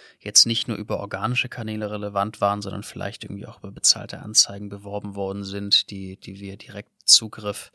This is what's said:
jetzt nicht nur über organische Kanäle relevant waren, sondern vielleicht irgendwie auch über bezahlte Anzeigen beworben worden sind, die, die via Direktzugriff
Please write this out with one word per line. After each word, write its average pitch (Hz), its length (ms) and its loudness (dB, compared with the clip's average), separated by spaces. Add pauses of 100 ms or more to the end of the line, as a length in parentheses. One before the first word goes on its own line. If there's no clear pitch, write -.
(180)
jetzt - 280 4
nicht 117 200 0
nur 110 120 -2
über 104 200 -2
organische 107 520 -2
Kanäle 107 400 -4
relevant 104 500 -2
waren, 101 220 4
sondern 98 200 -4
vielleicht 98 400 -6
irgendwie 101 240 -8
auch - 120 -14
über 98 120 -12
bezahlte - 500 0
Anzeigen 104 500 2
beworben 101 440 -6
worden 101 300 -2
sind, 101 460 2
die, 95 260 -8
die 95 240 -12
via 98 160 -8
Direktzugriff - 1200 2